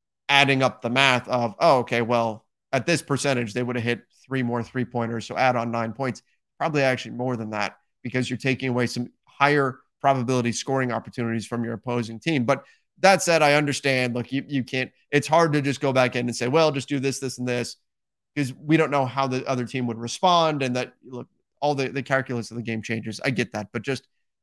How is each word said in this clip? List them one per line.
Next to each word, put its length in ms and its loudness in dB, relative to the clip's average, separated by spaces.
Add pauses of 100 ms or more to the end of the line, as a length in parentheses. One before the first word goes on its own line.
(280)
adding 360 6
up 180 0
the 80 -4
math 380 2
of, 320 0
"Oh, 200 6
okay, 220 0
well, 440 -2 (260)
at 140 -2
this 160 0
percentage, 520 -2
they 100 -2
would 120 -4
have 100 -4
hit 160 -2 (240)
three 160 -4
more 220 -2
three-pointers, 640 -4
so 100 -6
add 180 4
on 140 -2
nine 240 -4
points." 300 -6 (340)
Probably 240 0
actually 300 0
more 260 -4
than 140 -8
that, 260 -4 (240)
because 260 -2
you're 100 -4
taking 320 -2
away 180 0
some 240 -6 (140)
higher 540 0 (220)
probability 500 2
scoring 400 -2
opportunities 540 -4
from 180 -4
your 100 -4
opposing 460 -6
team. 240 0
But 200 0 (360)
that 220 6
said, 220 4
I 100 6
understand, 600 2
look, 160 -4
you, 160 -2
you 160 -2
can't, 280 -4 (200)
it's 160 2
hard 260 4
to 80 2
just 180 -2
go 140 0
back 220 4
in 100 -2
and 100 -4
say, 120 -2
"Well, 240 4
just 180 -6
do 100 -2
this, 200 -2
this, 180 -6
and 100 -4
this," 280 -2 (600)
'cause 180 -2
we 240 2
don't 120 4
know 160 2
how 220 -2
the 200 -4
other 180 -2
team 200 -4
would 140 -4
respond, 640 2
and 120 -2
that, 180 -4 (100)
look, 240 -12 (320)
all 140 0
the, 160 -2
the 140 -6
calculus 480 -2
of 60 -10
the 60 -8
game 200 -6
changes. 400 -6
I 80 0
get 220 -2
that. 180 -8
But 100 -6
just 260 -6 (360)